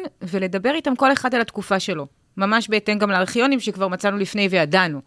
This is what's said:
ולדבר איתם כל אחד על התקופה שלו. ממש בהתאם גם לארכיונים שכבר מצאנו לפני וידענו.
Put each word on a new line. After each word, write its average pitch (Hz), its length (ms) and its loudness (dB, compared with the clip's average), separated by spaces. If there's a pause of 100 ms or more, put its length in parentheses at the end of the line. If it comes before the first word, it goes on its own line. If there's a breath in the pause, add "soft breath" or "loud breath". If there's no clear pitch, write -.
(220)
ולדבר 190 540 -2
איתם 285 200 0
כל 269 180 4
אחד 254 220 -2
על 233 60 2
התקופה 202 380 -2
שלו. 156 280 -6 (300)
ממש 208 320 0
בהתאם 208 300 0
גם 202 120 2
לארכיונים 233 480 2
שכבר 196 280 -2
מצאנו 196 300 -2
לפני 202 300 0
וידענו. 170 600 2